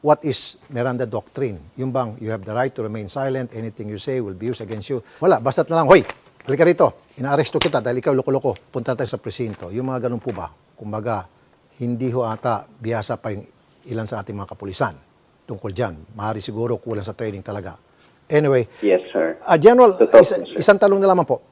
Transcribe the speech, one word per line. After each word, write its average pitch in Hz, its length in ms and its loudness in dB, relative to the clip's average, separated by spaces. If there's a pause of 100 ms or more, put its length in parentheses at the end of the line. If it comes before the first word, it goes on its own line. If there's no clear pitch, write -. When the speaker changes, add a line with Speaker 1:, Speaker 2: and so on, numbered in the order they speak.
Speaker 1:
what 147 160 4
is - 480 -6
Miranda 123 400 -4
Doctrine. 110 480 -6 (160)
Yung 131 160 -6
bang, 123 320 -4
you 110 80 -8
have 104 160 -6
the 107 80 -10
right 127 240 0
to 113 80 -6
remain 107 240 -10
silent, 135 480 -6
anything 110 320 -10
you 107 80 -10
say 127 240 -6
will 98 160 -8
be 117 160 -6
used - 80 -10
against 107 320 -10
you. 120 80 -6 (160)
Wala, 160 240 2
basta't 139 320 0
na 165 80 2
lang, 143 80 0
"Hoy, 170 160 8 (360)
halika 139 240 2
rito, 175 220 4 (340)
inaaresto 143 400 -2
kita 139 240 0
dahil 120 160 -2
ikaw 139 160 0
loko-loko, 135 400 -2 (160)
punta 127 240 -4
tayo 127 80 -4
sa 120 160 -8
presinto." 107 480 -10
Yung 127 240 -6
mga 123 160 -4
ganun 120 80 -6
po 120 160 -8
ba? - 160 -10 (240)
Kumbaga, 110 560 -8 (480)
hindi 120 320 -4
ho 123 160 -2
ata 110 400 -4
bihasa 113 560 -8
pa 113 80 -8
yung 104 160 -10 (400)
ilan 110 240 -8
sa 104 160 -10
ating 110 80 -12
mga 101 240 -12
kapulisan 98 400 -6 (480)
tungkol 110 240 -10
dyan. 95 480 -8
Maaari 107 240 -6
siguro 113 400 -6
kulang 104 240 -8
sa 107 80 -10
training 101 320 -10
talaga. 101 320 -12 (480)
Anyway, 139 400 2 (160)
Speaker 2:
Yes, 95 320 4
sir. 80 320 -2
Speaker 1:
ah, 165 160 4
General, 233 320 8
Speaker 2:
Totoo 113 240 6
Speaker 1:
isa-, 175 240 8
Speaker 2:
po, - 80 -10
sir. - 80 -8
Speaker 1:
isang 202 240 6
tanong 196 160 4
na 196 160 4
lamang 180 160 2
po. - 220 -2